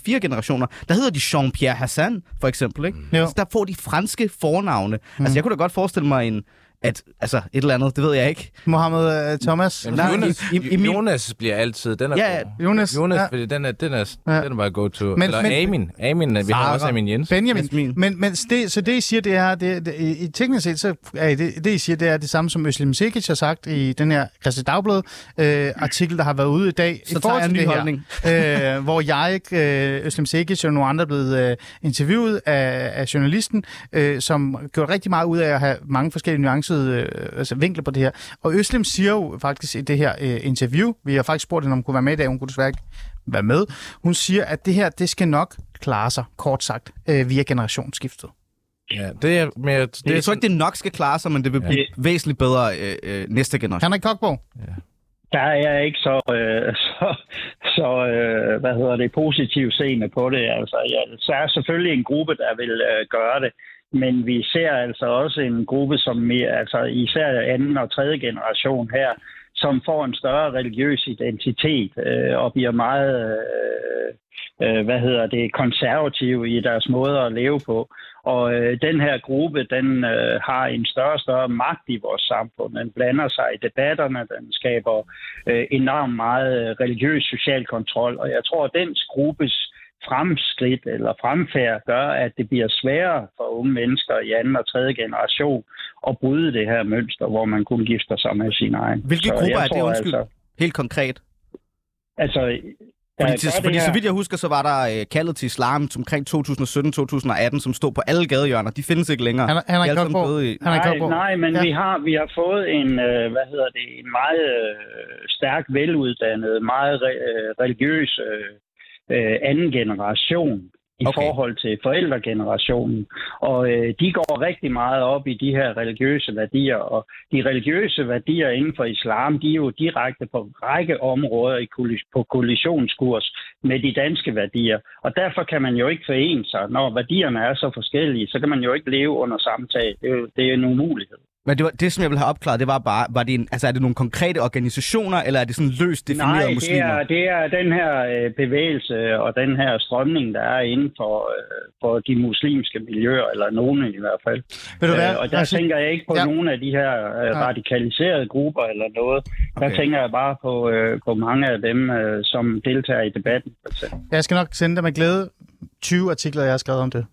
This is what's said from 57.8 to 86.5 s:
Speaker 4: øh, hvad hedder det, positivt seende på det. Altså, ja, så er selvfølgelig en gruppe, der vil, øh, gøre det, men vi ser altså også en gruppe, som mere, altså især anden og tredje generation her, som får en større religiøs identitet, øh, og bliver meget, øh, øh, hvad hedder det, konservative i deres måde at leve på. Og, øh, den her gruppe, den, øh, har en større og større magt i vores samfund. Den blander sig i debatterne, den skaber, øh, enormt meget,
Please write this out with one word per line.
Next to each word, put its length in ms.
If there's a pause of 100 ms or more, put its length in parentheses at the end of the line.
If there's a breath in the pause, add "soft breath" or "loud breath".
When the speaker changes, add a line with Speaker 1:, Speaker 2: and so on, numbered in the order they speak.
Speaker 4:
øh, 480
hvad 140
hedder 200
det, 160
positivt 600
seende 360
på 200
det. 140 (160)
Altså, 180 (160)
ja, 80 (160)
så 160
er 140
selvfølgelig 460
en 100
gruppe, 320
der 220
vil, 140 (200)
øh, 100 (160)
gøre 280
det, 60 (420 loud breath)
men 320
vi 180
ser 280
altså 340
også 360
en 240
gruppe, 320
som 200
mere, 320 (120)
altså 220
især 440 (260)
anden 240
og 140
tredje 280
generation 720
her, 160 (460 loud breath)
som 300
får 200
en 80
større 380
religiøs 560
identitet, 840 (160)
øh, 360
og 100
bliver 180
meget, 440 (160)
øh, 800 (580 loud breath)
øh, 180
hvad 140
hedder 280
det, 260
konservative 960
i 120
deres 280
måde 300
at 140
leve 320
på. 240 (340 loud breath)
Og, 300
øh, 280
den 200
her 160
gruppe, 460 (120)
den, 300
øh, 340 (100)
har 180
en 180
større 280
og 60
større 300
magt 380
i 180
vores 160
samfund. 540
Den 200
blander 320
sig 280
i 120
debatterne, 520
den 320
skaber, 460 (520 loud breath)
øh, 220
enormt 440
meget, 360 (100)